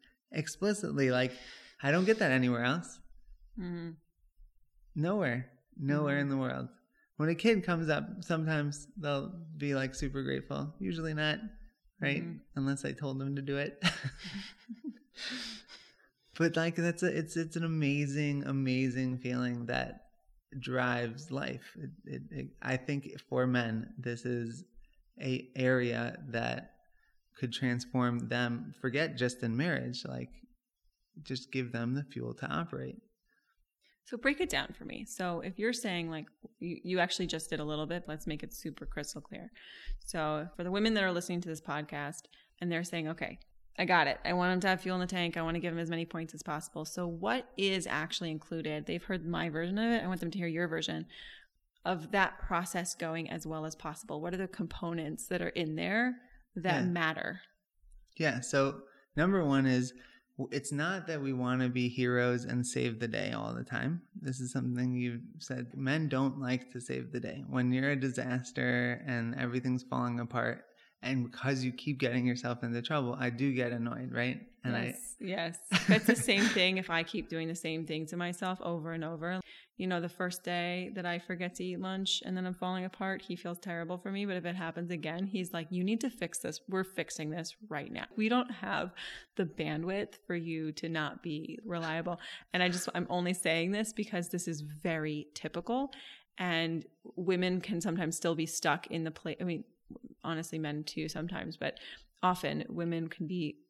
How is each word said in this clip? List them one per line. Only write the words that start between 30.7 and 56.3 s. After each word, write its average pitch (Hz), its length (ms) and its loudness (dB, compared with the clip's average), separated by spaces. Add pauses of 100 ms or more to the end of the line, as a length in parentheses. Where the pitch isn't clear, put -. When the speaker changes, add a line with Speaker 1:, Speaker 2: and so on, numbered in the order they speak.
Speaker 1:
just - 300 -8
give 127 180 -2
them 117 240 0
the 143 80 0
fuel 120 300 -6
to - 140 -6
operate. 143 500 -4 (1080)
Speaker 2:
So - 140 -6
break 277 240 2
it 359 80 2
down - 280 -2
for - 60 -14
me. - 240 -8
So 175 320 -2
if 180 180 -6
you're 220 140 2
saying, 175 400 -2
like, 160 140 -6 (340)
you, 170 240 -4
you 180 160 2
actually 175 280 2
just - 220 -4
did 156 120 -2
a - 20 -2
little 151 220 0
bit, 175 240 -4
let's 151 180 -6
make 151 160 -2
it 143 100 -10
super 147 320 -8
crystal - 360 -6
clear. - 300 -14 (540)
So 151 520 0
for 175 80 -4
the 175 60 0
women 214 240 4
that 202 100 6
are 180 80 4
listening 175 280 0
to 175 60 -6
this 160 140 -6
podcast 151 640 -6 (360)
and 175 120 0
they're 170 120 2
saying, 170 240 -2
"Okay, - 320 -4 (400)
I 180 60 2
got 170 220 8
it. - 160 0
I - 100 2
want 180 180 6
them 185 100 4
to 196 60 4
have 185 140 4
fuel 185 140 0
in 180 60 2
the 180 60 0
tank. 175 280 0
I 170 60 0
want 165 140 0
to 170 40 0
give 165 140 0
them 170 80 0
as 165 80 -2
many 165 160 0
points 165 300 -6
as 151 80 -12
possible." 156 420 -4
So 175 220 -4
what 202 400 0 (100)
is 190 300 2
actually 160 420 -2
included? 156 560 -4
They've 170 180 -2
heard 175 240 -4
my 170 220 0
version 170 300 0
of 226 120 4
it. 226 120 2
I 170 40 -4
want 190 120 -2
them 175 120 -2
to 202 60 -4
hear 175 100 0
your 170 200 0
version 165 400 -2 (760)
of 170 280 -2
that 196 280 4
process 180 540 0
going 165 380 -4
as 160 160 -6
well 156 180 -4
as 156 100 -6
possible. 151 460 -8
What 175 140 -2
are - 20 -2
the 185 100 -2
components 165 800 -4
that 180 140 -2
are 170 80 -2
in 156 260 0
there 208 380 2 (420)